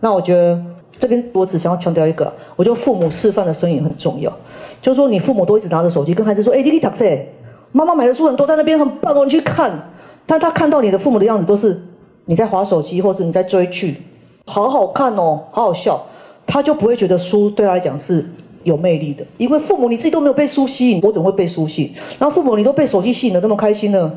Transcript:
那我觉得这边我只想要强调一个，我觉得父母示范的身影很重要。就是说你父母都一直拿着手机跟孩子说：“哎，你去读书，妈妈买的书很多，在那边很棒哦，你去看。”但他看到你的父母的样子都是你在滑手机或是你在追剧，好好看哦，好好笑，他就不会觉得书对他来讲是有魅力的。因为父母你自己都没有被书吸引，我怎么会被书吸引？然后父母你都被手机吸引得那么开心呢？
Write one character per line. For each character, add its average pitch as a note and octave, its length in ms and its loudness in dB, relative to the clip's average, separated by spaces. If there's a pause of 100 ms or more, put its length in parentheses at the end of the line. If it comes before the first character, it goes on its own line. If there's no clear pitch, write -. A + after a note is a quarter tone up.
那 A3 120 2
我 F#3 80 2
觉 F3+ 140 2
得 F3 260 2 (380)
这 B3+ 80 0
边 A#3+ 260 -2
我 F#3+ 100 2
只 F#3 140 -4
想 E3+ 140 -2
要 F3+ 80 -2
强 F3 120 -2
调 E3 140 0
一 D#3+ 80 0
个， D#3+ 180 -4 (240)
我 F3 80 0
觉 G3 60 2
得 A#3 60 0
父 A#3+ 200 0
母 E3+ 140 0
示 G3+ 220 0
范 G3+ 120 -2
的 F3 80 -2
身 E3+ 200 -2
影 D3 120 -2
很 D3+ 140 -2
重 D3 240 -4
要。 - 100 -4 (480)
就 B3+ 120 0
是 C4 40 2
说 C#4 140 4
你 G#3+ 80 0
父 G#3+ 160 0
母 G3+ 100 2
都 G#3 140 2
一 A3 40 0
直 G3 80 -10
拿 E3 120 0
着 F3 80 2
手 D3+ 160 0
机 E3 80 0
跟 G#3+ 100 0
孩 G#3+ 80 0
子 G3+ 120 0
说 A#3+ 100 2
：“哎， C4+ 80 2
你 C4 80 2
去 D#4+ 100 2
读 B3 140 -2
书， A#3+ 120 0 (680)
妈 D4 120 2
妈 E4+ 120 2
买 C#4 100 2
的 B3 80 4
书 D#4+ 140 2
很 C4 80 0
多， C#4+ 100 2
在 D#4 100 2
那 D#4 60 2
边 D#4 160 2
很 D4 100 2 (100)
棒 - 180 0
哦， C#4 100 4
你 C#4 60 -2
去 D#4+ 100 2
看。” C4+ 300 0 (560)
但 D#4+ 120 2
他 D#4+ 120 0
看 D#4 180 0
到 D4+ 100 2
你 G#3+ 120 2
的 F#3+ 80 2
父 F#3+ 100 0
母 C#3 80 2
的 F#3+ 80 2
样 A3 140 2
子 F#3 40 -2
都 G3+ 140 2
是 G#3 240 0 (440)
你 E3 100 0
在 A3 100 2
滑 G3 180 0
手 F#3+ 200 0
机 F3+ 180 -4
或 G3 100 2
是 F#3+ 120 -2
你 E3+ 80 -2
在 F#3 100 2
追 F#3 240 0
剧， F3+ 320 -6 (480)
好 G3+ 240 -2
好 C4+ 160 2
看 C#4 300 0
哦， D#3+ 340 0
好 A#3 140 -2
好 F#3+ 100 0
笑， E3+ 320 -4 (400)
他 C#4+ 160 0
就 D4 140 2
不 D4 100 -2
会 A#3+ 100 2
觉 G3+ 120 0
得 F3+ 100 2
书 G#3 320 0
对 G#3 160 0
他 F#3+ 60 2
来 F3+ 80 0
讲 D3+ 180 -4
是 E3 260 -2 (400)
有 E3+ 120 0
魅 E3 220 0
力 D3 160 -6
的。 - 120 -12 (120)
因 A#3+ 120 -2
为 D4+ 80 2
父 D#4 200 0
母 B3 100 0
你 A#3 80 0
自 A3+ 80 -6
己 D#4+ 80 2
都 E4 80 0
没 D4 80 2
有 C4+ 60 4
被 D4 120 2
书 C4+ 220 0
吸 B3 220 0
引， G3 120 2
我 G3+ 80 4
怎 G#3 120 -2
么 E3 40 0
会 F#3+ 60 2
被 F#3+ 160 0
书 E3 180 -4
吸 D#3 180 -4
引？ - 100 -8 (260)
然 C#4+ 100 2
后 D4 40 -8
父 F4 100 0
母 A#3+ 140 2
你 G#3 80 2
都 C#4 80 2
被 C#4 120 2
手 F#3+ 160 0
机 A#3 120 0
吸 B3 140 -2
引 G3 60 0
得 F3+ 60 2
那 F#3+ 80 -2
么 A3 80 2
开 G#3+ 180 0
心 G#3 200 -2
呢？ E3+ 240 0